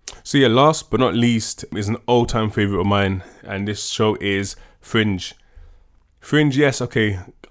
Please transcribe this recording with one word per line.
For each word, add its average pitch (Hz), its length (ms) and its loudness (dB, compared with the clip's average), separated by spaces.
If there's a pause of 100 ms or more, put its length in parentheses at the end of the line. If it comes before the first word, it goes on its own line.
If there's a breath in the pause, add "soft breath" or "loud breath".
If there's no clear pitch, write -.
(240 loud breath)
So - 140 -2
yeah, 135 100 6
last 139 420 2
but 110 120 0
not 113 120 2
least 117 520 -2 (100)
is 101 140 -4
an 117 160 -4
all-time 117 460 0
favorite 101 280 0
of 95 80 0
mine, 98 340 2 (220 loud breath)
and 101 240 -6
this 101 220 -6
show 107 320 0
is 98 340 -2 (240 soft breath)
Fringe. 107 560 -2 (840)
Fringe, 147 380 0
yes, 143 240 0
okay, 107 380 -2 (320)